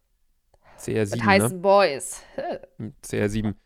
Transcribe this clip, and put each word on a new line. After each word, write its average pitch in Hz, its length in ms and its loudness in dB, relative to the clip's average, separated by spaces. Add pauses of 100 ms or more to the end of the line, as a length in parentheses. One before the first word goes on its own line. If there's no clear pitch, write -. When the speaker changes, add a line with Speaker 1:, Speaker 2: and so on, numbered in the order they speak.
(760)
Speaker 1:
C - 180 -8
R 110 120 0
sieben, 202 120 -6
Speaker 2:
Mit 120 80 -2
heißen 196 300 4
Speaker 1:
ne? 175 60 -12
Speaker 2:
Boys. 190 600 2 (560)
Speaker 1:
Mit 120 160 -12 (100)
C 110 140 -6
R 104 100 0
sieben. 107 260 -2 (120)